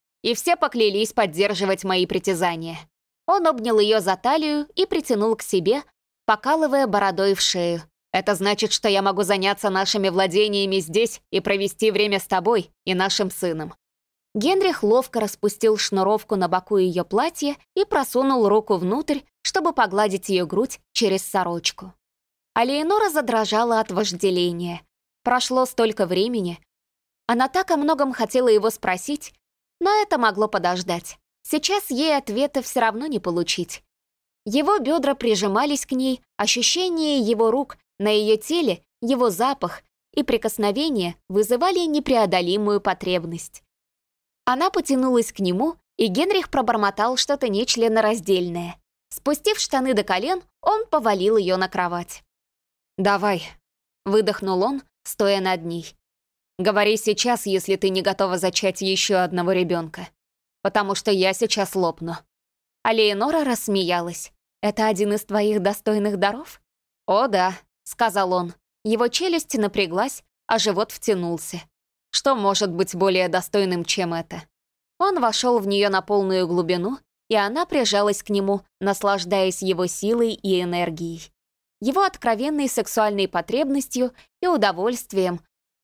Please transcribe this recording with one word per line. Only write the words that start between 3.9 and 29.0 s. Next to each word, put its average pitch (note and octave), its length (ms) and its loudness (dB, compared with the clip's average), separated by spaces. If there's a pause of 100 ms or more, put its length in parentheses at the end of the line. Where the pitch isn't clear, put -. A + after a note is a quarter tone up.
за F#3 160 0
талию D4 600 0
и F#4 120 0
притянул A3+ 480 0
к - 80 -10
себе, G3+ 400 0 (420)
покалывая C#4 640 2
бородой G3 480 2
в F#3+ 60 -2
шею. E3+ 420 -2 (280)
«Это F#3+ 220 0
значит, G3+ 380 0
что - 180 0
я G3 140 2
могу G3 180 0
заняться G3 480 0
нашими F#3+ 400 0
владениями F#3+ 720 2
здесь F#3 500 -2
и F#3 100 -2
провести G3+ 520 0
время G#3 280 0
с - 60 -12
тобой F#3+ 460 0 (140)
и F#3 100 -2
нашим F#3 340 0
сыном». D#3+ 460 -6 (580)
Генрих F4+ 480 2
ловко A#3 380 2
распустил G#3+ 580 0
шнуровку G3+ 600 0
на F#3 100 0
боку F#3 300 0
её F3+ 260 2
платья C#4+ 520 -2 (200)
и G4 100 2
просунул C4 600 2
руку G#3+ 300 2
внутрь, B3 420 -2 (240)
чтобы E4+ 300 -2
погладить G3 560 0
её F3+ 180 0
грудь G#3 320 -4 (140)
через F#3+ 300 0
сорочку. F3+ 680 -6 (640)
А A3+ 80 4
Леонора D#4+ 460 2
задрожала A3+ 680 0
от A3 120 -2
вожделения. F3 880 -2 (420)
Прошло B3+ 420 2
столько A3 420 0
времени. F#3 520 -2 (680)
Она A#3+ 200 2
так F#4 220 0
о E4 80 2
многом C#4+ 340 0
хотела B3+ 360 0
его G#3+ 240 4
спросить, - 640 -4 (460)